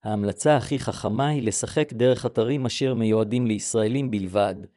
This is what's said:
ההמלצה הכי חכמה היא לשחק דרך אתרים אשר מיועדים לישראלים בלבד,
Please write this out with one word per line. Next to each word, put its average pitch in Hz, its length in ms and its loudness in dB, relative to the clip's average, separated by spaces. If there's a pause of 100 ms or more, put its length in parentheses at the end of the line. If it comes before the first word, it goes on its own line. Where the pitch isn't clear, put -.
ההמלצה 107 540 2
הכי 131 220 -2
חכמה 117 500 -2
היא 147 140 0
לשחק 120 500 -2
דרך 123 340 2
אתרים 123 400 0
אשר 131 280 -2
מיועדים 110 520 2
לישראלים 113 640 0
בלבד, 98 440 0 (220)